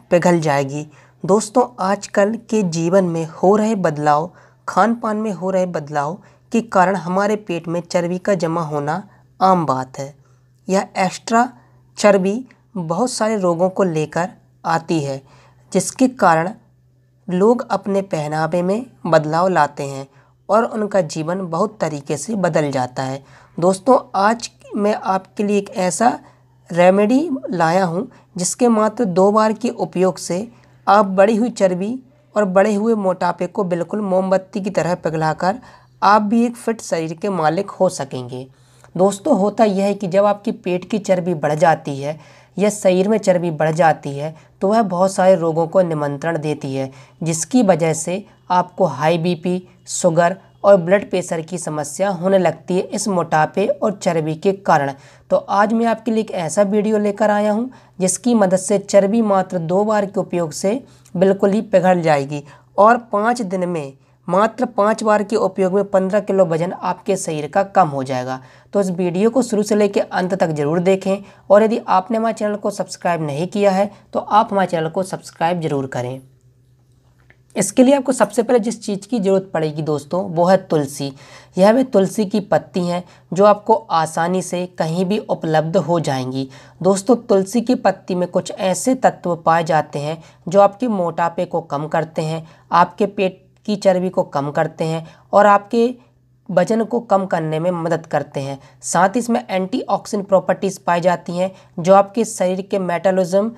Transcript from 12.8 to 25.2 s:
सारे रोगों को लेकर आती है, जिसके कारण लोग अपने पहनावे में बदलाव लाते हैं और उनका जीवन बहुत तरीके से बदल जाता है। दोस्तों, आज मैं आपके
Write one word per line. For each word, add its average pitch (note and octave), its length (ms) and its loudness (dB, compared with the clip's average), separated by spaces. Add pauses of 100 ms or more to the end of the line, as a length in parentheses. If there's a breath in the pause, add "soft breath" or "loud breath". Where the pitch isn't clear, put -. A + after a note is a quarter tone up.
सारे A3 280 -2
रोगों F3+ 320 0
को F#3 140 -2
लेकर D#3+ 460 -2 (340)
आती E3 360 0
है, C#3 200 -6 (520 soft breath)
जिसके G3 360 0
कारण F3 460 2 (760)
लोग G#3 420 2
अपने G3 380 -2
पहनावे D#3 540 -2
में G3+ 220 -2 (220)
बदलाव D#3+ 440 2
लाते D3+ 340 0
हैं C#3 240 -10 (400 soft breath)
और G#3+ 160 2
उनका G#3 380 -2
जीवन E3 460 -6
बहुत F#3 320 -4
तरीके D3+ 360 -6
से A3 200 -8
बदल E3 340 0
जाता B2+ 320 -4
है। C3+ 200 -6 (360 soft breath)
दोस्तों, F#3+ 400 2 (180)
आज G#3+ 320 0 (280)
मैं G#3 180 0
आपके F#3+ 480 -6